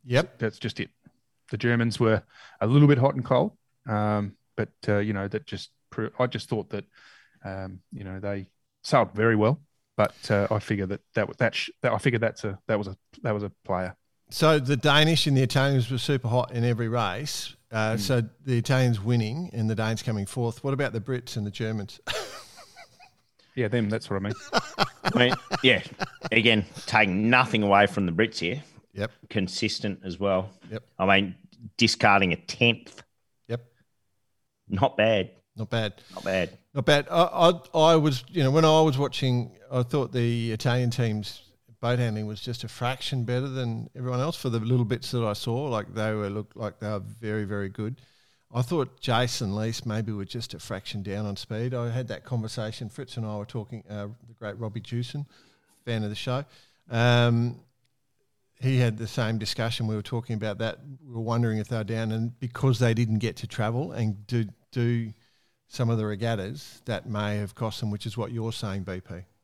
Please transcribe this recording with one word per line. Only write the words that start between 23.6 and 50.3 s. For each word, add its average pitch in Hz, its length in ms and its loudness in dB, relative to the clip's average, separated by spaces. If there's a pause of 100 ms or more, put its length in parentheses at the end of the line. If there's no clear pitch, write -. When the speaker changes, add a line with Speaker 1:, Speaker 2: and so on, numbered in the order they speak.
Speaker 2:
them. 110 220 0
That's 110 180 -4
what 101 80 -4
I 95 40 -2
mean. 104 140 -4 (180)
<laughs> - 340 0 (180)
Speaker 3:
I - 140 0
mean, 123 160 6 (280)
yeah. 120 200 6 (480)
Again, 110 340 4 (220)
taking 107 420 4
nothing 123 340 4
away 101 240 8
from 98 200 0
the 85 60 0
Brits 107 260 0
here. 123 240 -4 (320)
Speaker 1:
Yep. 101 160 -4 (180)
Speaker 3:
Consistent 101 760 -2
as 87 140 -8
well. 98 300 0 (220)
Speaker 1:
Yep. 98 120 -10 (160)
Speaker 3:
I 95 80 2 (140)
mean, 95 140 -4 (420)
discarding 101 560 6
a 82 40 -2
tenth. - 680 -2 (460)
Speaker 1:
Yep. 120 140 -6 (1080)
Speaker 3:
Not 107 260 0
bad. 107 340 2 (260)
Speaker 1:
Not 110 120 -8
bad. 110 260 -2 (200)
Speaker 3:
Not - 100 -12
bad. 92 260 -2 (220)
Speaker 1:
Not 139 140 -2
bad. 147 240 6
I, 175 420 4 (220)
I, 160 40 2
I 160 180 8
was, 147 320 2
you 170 140 -2
know, 131 80 4
when 160 140 6
I 156 160 8
was 156 160 4
watching, 127 560 0 (180)
I 127 120 0
thought 120 300 -2
the 117 400 0
Italian 123 380 0
team's 110 520 -2 (400)
boat 123 160 0
handling 110 280 -2
was 107 140 -8
just 120 240 -8
a 110 40 -10
fraction 127 560 -4
better 123 240 -2
than 117 460 -6
everyone 127 260 -4
else 156 160 -2
for - 120 -6
the 117 120 0
little 120 260 2
bits 110 240 -4
that 120 140 0
I 104 100 0
saw. 120 300 -4
Like, 107 280 -4
they 107 220 -2
were, 104 160 -4
looked 101 260 -8
like 110 240 -8
they 107 80 -6
were 104 120 -4
very, 107 440 -6
very 101 240 -6
good. 107 320 -8 (540)
I 120 60 0
thought 131 400 -2
Jason 117 560 -2
Lees 113 300 -6
maybe 110 260 -4
were 101 140 -6
just - 260 -12